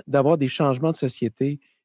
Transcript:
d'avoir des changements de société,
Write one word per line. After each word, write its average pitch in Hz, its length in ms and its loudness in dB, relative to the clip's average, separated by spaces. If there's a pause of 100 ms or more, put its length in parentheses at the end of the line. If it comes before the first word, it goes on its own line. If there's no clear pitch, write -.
d'avoir 143 320 4
des 139 80 0
changements 139 440 0
de 160 60 -2
société, 135 640 -4 (260)